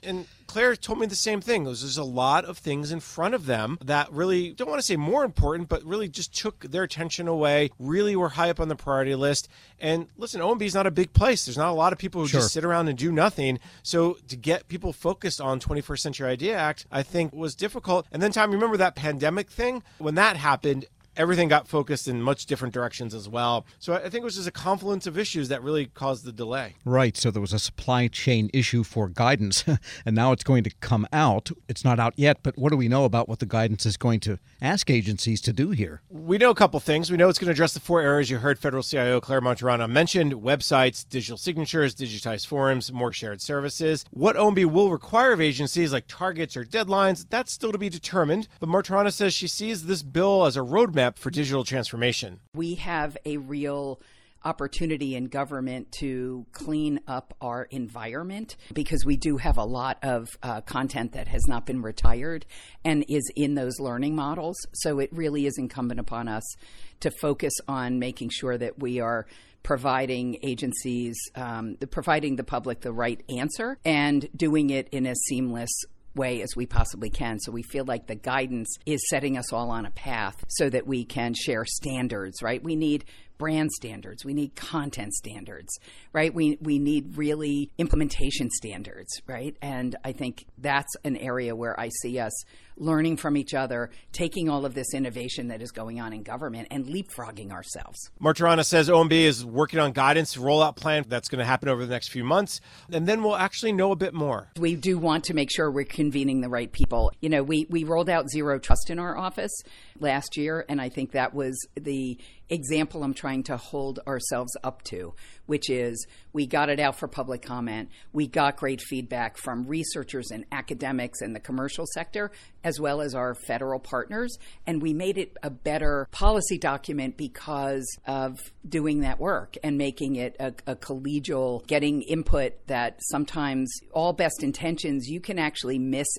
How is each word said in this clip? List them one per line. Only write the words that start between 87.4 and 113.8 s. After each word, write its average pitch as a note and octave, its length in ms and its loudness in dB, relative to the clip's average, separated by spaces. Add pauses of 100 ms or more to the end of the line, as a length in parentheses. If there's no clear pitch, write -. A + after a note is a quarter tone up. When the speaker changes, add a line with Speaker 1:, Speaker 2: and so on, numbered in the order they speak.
Speaker 3:
implementation D3 760 2
standards, - 720 -10
right? C3 360 -10
And B2+ 420 -4
I C#3 80 -8
think B2 340 -8 (140)
that's C#3 340 -2 (120)
an C3+ 100 -2
area B2 400 -4
where A#2 240 -6
I A#2 100 -6 (120)
see B2 180 -4
us A2 140 -4 (440)
learning D#3+ 400 2
from D3 200 0
each C#3 160 -4
other, B2 380 -2 (200)
taking E3+ 380 -2
all C#3+ 160 -2
of B2+ 80 -4
this C3+ 200 -6
innovation B2 560 -4
that A2+ 120 -10
is A#2+ 100 -12
going A2+ 280 -10
on A2+ 140 -8
in G#2+ 100 -12
government A#2 480 -10
and C3+ 140 -4
leapfrogging A2+ 680 -8
ourselves. - 460 -12 (240)
Speaker 1:
Martorana E3 440 4
says D#3+ 240 6
O E3+ 120 10
M D#3+ 60 6
B D#3+ 180 6
is B2 200 2
working D3 340 0
on C#3+ 120 4
guidance C#3+ 440 4
rollout D3 400 4
plan D3+ 320 0
that's A#2+ 200 -4
gonna B2+ 180 -2
happen C3 220 2
over B2 180 0
the A#2+ 60 -4
next A#2+ 180 -4
few B2 140 -6
months. F3 380 2 (300)
And E3 160 0
then A3 160 2
we'll G#3 120 2
actually G3 380 0
know F#3+ 180 4
a F#3 40 2
bit F3+ 180 -2
more. C3+ 440 -2
Speaker 3:
We E3+ 180 2
do F3+ 220 0
want D#3+ 280 2
to F3 80 -4
make C#3+ 180 0
sure D#3 180 0
we're C3+ 160 -2
convening C#3 560 0
the B2 80 -4
right A#2+ 220 -4
people. A2+ 400 6 (100)
You D#3+ 80 0
know, C#3+ 140 4
we, D3+ 260 0
we E3 140 0
rolled E3 260 2
out E3 200 2
Zero D3 280 0
Trust - 320 6
in E3+ 100 -4
our F3 180 -4
office F#3 380 -4 (440)
last C#3 380 -2
year, D#3 320 -2
and C#3+ 120 -2
I B2+ 80 -4
think C3 220 -6
that C3 240 0
was C3 240 -4 (160)
the C3+ 420 -4 (320)
example D#3 540 -2
I'm C3+ 100 -2
trying C3+ 300 -4
to C3 140 -6
hold C3+ 500 -6